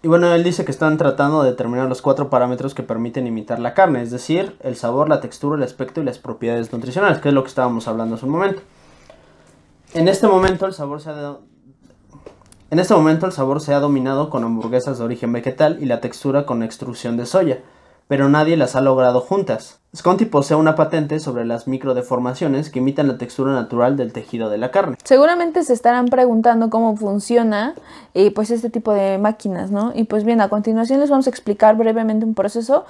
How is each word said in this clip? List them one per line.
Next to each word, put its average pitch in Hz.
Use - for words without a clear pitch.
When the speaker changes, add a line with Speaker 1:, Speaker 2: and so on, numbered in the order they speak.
Speaker 1:
Y 165
bueno, 175
él 170
dice 175
que -
están 156
tratando 147
de 127
determinar 123
los 127
cuatro 135
parámetros 123
que -
permiten 117
imitar 113
la 120
carne, 165
es 117
decir, 175
el 127
sabor, 127
la -
textura, 143
el 143
aspecto 127
y -
las 131
propiedades 117
nutricionales, 170
que 147
es 143
lo 135
que 131
estábamos 120
hablando 113
hace 117
un 135
momento. 196
En 165
este 196
momento 190
el 190
sabor 147
se 156
ha 151
dado, 143
en 156
este 180
momento 156
el -
sabor 139
se 143
ha 143
dominado 139
con 123
hamburguesas 113
de 117
origen 120
vegetal 151
y 147
la 123
textura 139
con 117
extrusión 117
de 117
soya, 160
pero 139
nadie 156
las -
ha 131
logrado 127
juntas. 185
Sconti 185
posee 151
una 156
patente 156
sobre 123
las 117
microdeformaciones 131
que 127
imitan 139
la 127
textura 131
natural 120
del 120
tejido 113
de 104
la 117
carne. 190
Speaker 2:
Seguramente 330
se 254
estarán 240
preguntando 233
cómo 226
funciona, 214
eh, 202
pues, 214
este 233
tipo 226
de 196
máquinas, 196
¿no? 208
Y 226
pues 214
bien, 233
a 196
continuación 226
les 285
vamos 269
a 254
explicar 214
brevemente 220
un 226
proceso, 233